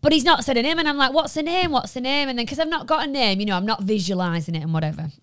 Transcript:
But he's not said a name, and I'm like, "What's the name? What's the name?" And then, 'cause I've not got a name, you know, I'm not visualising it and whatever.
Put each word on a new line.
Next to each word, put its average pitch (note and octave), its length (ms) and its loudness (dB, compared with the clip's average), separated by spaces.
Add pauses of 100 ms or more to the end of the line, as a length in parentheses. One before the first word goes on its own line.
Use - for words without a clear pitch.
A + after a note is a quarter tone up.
But D4 120 4
he's D4 120 4
not D4 200 4
said C4 120 2
a A#3 60 4
name, E4 180 0
and D#4 80 2
I'm C#4+ 80 0
like, C4+ 160 2
"What's D4+ 220 0
the D4+ 100 -2
name? F4 260 0
What's C4 220 -2
the B3+ 80 -6
name?" C4+ 280 0
And B3+ 80 -4
then, A#3 80 -2
'cause C4+ 140 -6
I've D#4+ 100 0
not D4+ 200 -4
got D#4+ 180 2
a C#4+ 40 -4
name, A3+ 280 2
you G#3 80 -2
know, G3 100 0
I'm F#3 100 -2
not G#3+ 180 -2
visualising F3+ 720 -2
it D#3 60 -4
and D#3+ 120 -2
whatever. D#3 380 -4 (100)